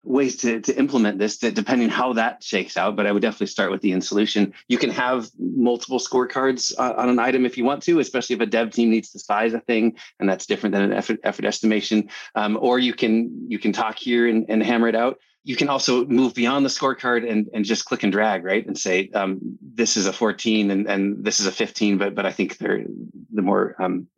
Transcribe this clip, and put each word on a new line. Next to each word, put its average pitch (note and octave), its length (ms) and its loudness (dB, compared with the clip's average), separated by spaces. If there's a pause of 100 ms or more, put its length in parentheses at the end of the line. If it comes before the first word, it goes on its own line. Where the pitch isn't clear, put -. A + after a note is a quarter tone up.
ways B2+ 320 0
to, A#2 240 -2
to B2+ 200 -2
implement A#2 400 2
this, G#2 180 0
that A2+ 160 -2
depending A2+ 340 0
how B2+ 240 0
that A2+ 320 -2
shakes - 320 -4
out, G2 200 0
but G#2 100 0
I G#2 60 2
would G2+ 100 2
definitely G#2+ 260 0
start F#2+ 220 -2
with F#2+ 120 -4
the G2 100 2
in F#2 100 0
solution. G#2 500 0 (160)
You A#2+ 120 2
can C3 100 0
have B2 480 -2
multiple A#2+ 600 0
scorecards, B2+ 800 0
uh, B2 180 0
on B2 100 2
an B2 120 4
item B2+ 260 2
if A#2+ 100 -2
you B2 80 -2
want C#3 200 0
to, E3+ 160 4
especially B2 360 -2
if G#2+ 60 -2
a A2+ 60 2
dev A2+ 240 0
team A#2 180 4
needs A2 220 2
to - 80 -18
size A2 340 0
a A#2 60 -4
thing, A2+ 360 0 (240)
and G2 80 0
that's F#2+ 200 -2
different G2+ 260 0
than G2 80 2
an G2+ 100 2
effort, G2+ 320 -2
effort G#2+ 220 -2
estimation. G#2+ 640 0 (240)
Um, G#2+ 260 0
or B2 200 2
you B2 160 0
can, A2+ 520 0
you G#2+ 120 -4
can G#2 140 0
talk A2 260 -4
here A#2+ 280 2
and, A2+ 220 2
and A2 140 2
hammer A#2 240 2
it A2+ 80 2
out. A#2+ 240 0 (240)
You B2 120 -6
can C#3+ 140 0
also B2+ 360 0
move B2+ 280 2
beyond C3 320 2
the C3 40 0
scorecard B2 600 -2
and, G#2+ 240 0
and A2 100 2
just G#2 220 -2
click - 160 -4
and G2+ 100 2
drag, G2+ 320 2
right? F#2+ 220 -2
And G2+ 120 -8
say, F#2+ 380 0
um, F#2+ 240 -2 (220)
"This A2+ 360 -2
is G2 80 2
a F#2+ 80 0
fourteen G#2+ 560 0
and, G2+ 180 0
and G2+ 360 -2
this G2+ 160 0
is G2 80 0
a F#2 40 0
fifteen," G#2 460 0
but, G2 160 -2
but G2 140 -2
I F#2 40 0
think - 260 -4
they're G2 260 -2 (500)
the G#2+ 80 0
more, G2 380 0
um, F#2 260 -2 (120)